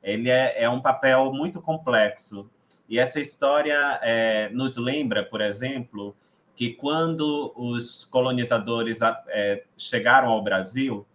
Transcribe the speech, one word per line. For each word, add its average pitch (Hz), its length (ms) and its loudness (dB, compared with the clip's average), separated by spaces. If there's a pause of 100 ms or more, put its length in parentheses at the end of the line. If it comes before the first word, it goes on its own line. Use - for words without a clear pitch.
ele 110 240 -2
é, 127 340 4
é 117 60 4
um 123 120 0
papel 135 520 4
muito 165 300 -6
complexo. 107 840 0 (380)
E 113 120 -2
essa 131 200 2
história, 143 840 0
é, 113 480 2
nos 127 260 -4
lembra, 120 480 -2
por 107 160 -6
exemplo, 107 760 -6 (400)
que 117 200 -4
quando 151 840 -2
os 120 480 -6
colonizadores, 117 960 0 (280)
é, 101 360 -2 (140)
chegaram 123 500 4
ao 110 160 2
Brasil 101 720 -2